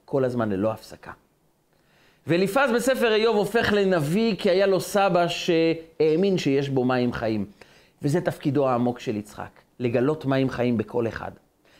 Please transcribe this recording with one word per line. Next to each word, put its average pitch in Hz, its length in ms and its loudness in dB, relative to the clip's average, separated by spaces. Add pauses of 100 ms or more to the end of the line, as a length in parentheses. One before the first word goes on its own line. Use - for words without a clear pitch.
כל 139 200 -2
הזמן 120 280 -2
ללא 101 200 0
הפסקה. - 380 -16 (1160)
ואליפז 196 480 2
בספר 233 400 0
איוב 220 220 2
הופך 208 360 0
לנביא, 190 640 2
כי 196 120 0
היה 190 160 4
לו 190 140 2
סבא 180 480 2
שהאמין 165 1080 0
שיש 139 300 0
בו 135 160 0
מים 123 280 0
חיים. 110 340 -4 (560)
וזה 147 180 0
תפקידו 147 480 -2
העמוק 120 300 0
של 117 180 -6
יצחק, 101 440 -14 (180)
לגלות 127 460 0
מים 135 260 0
חיים 123 260 0
בכל 117 300 -2
אחד. - 240 -8 (500)